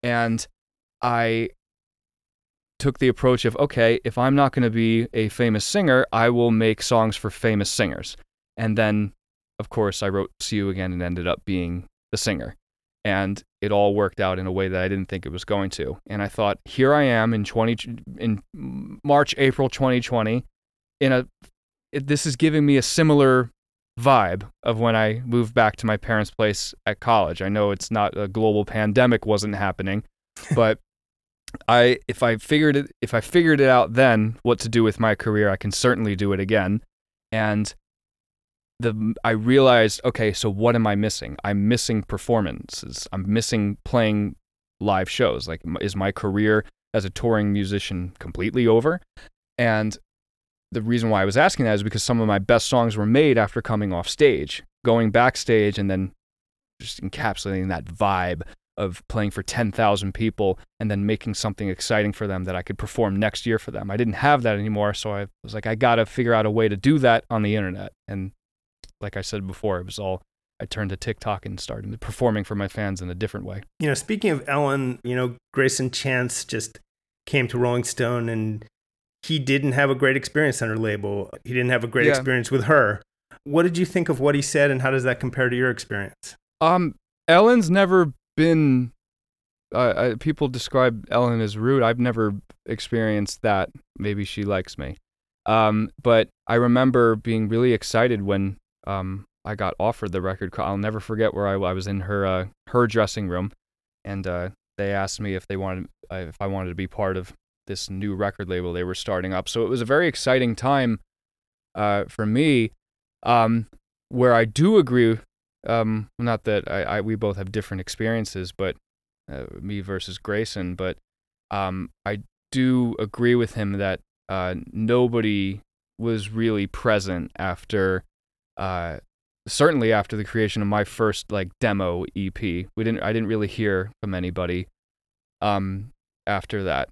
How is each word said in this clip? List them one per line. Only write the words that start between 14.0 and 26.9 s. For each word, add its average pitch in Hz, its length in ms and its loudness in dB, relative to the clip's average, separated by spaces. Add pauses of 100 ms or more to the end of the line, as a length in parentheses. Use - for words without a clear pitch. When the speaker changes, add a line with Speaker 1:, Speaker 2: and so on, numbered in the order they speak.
Speaker 1:
out 92 200 0
in 92 80 -6
a 92 60 -4
way 95 160 -2
that 92 140 -2
I 92 60 -2
didn't 98 200 -4
think 95 180 -8
it 71 60 -10
was 87 120 -10
going 101 260 -2
to. 67 360 -8
And 101 160 -6
I 101 60 -4
thought, 101 360 -2
"Here 135 300 2
I 147 100 4
am 117 300 2
in 107 100 0
twenty, 113 320 -2 (420)
in 110 240 -2 (640)
March, 143 320 4
April 135 320 2
twenty 127 320 0
twenty, 117 440 -2 (560)
in 135 120 2
a, 127 140 0 (680)
it, 139 140 -6
this 143 200 0
is 139 100 -2
giving 151 280 4
me 143 120 6
a 127 60 4
similar 135 680 4 (500)
vibe 104 500 2 (120)
of 113 180 0
when 117 160 4
I 110 280 0
moved 120 300 0
back 113 220 4
to - 100 -6
my 107 100 0
parents' 107 340 -2
place - 440 -2 (120)
at 104 140 -4